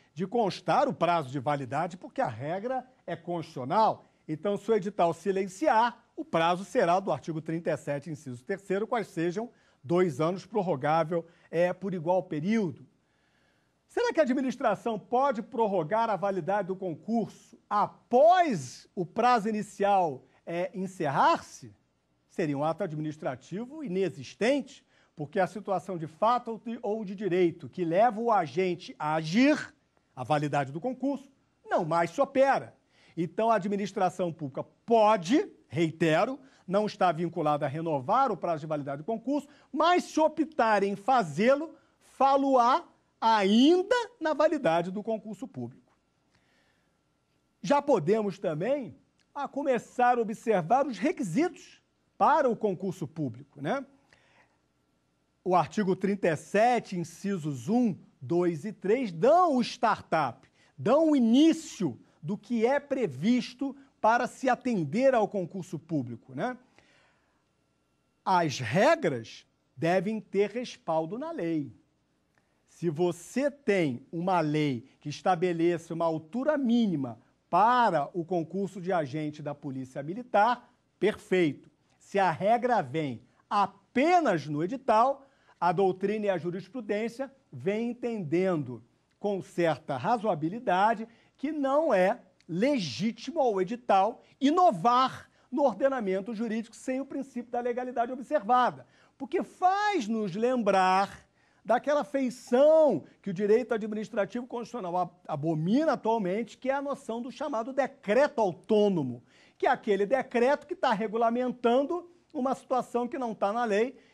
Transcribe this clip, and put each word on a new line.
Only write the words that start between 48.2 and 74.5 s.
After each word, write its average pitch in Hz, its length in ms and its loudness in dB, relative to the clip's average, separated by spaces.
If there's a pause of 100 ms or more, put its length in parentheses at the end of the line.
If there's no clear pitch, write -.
também 190 560 -4 (400)
a 285 120 -6
começar 247 720 0
a 233 40 0
observar 214 640 0
os 220 100 -8
requisitos 277 840 -4 (360)
para 269 320 4
o 214 60 0
concurso 185 520 -4
público, 123 540 -10
né? 240 240 -4 (1600)
O 180 120 2
artigo 185 400 0
trinta 196 320 0
e 160 80 2
sete, 214 640 0
incisos 156 720 -6
um, 226 300 2 (240)
dois 170 420 -2
e 214 80 -8
três 214 400 -2
dão 285 440 4
o 247 60 2
startup, - 840 -2 (300)
dão 294 340 4
o 294 40 4
início 240 840 2 (220)
do 190 160 -6
que 226 260 -2
é 190 160 2
previsto 247 960 -2 (240)
para 233 280 2
se - 200 -6
atender 240 680 2
ao 208 120 2
concurso 180 520 -8
público, 123 560 -8
né? 233 200 -4 (1700)
As 170 360 0
regras 165 840 0 (300)
devem 185 460 -2
ter 202 300 -2
respaldo 180 680 -6
na 311 140 -10
lei. 165 440 -4 (920)
Se - 220 -6
você 175 600 -2
tem 175 640 0
uma 180 300 0
lei 151 440 -2 (140)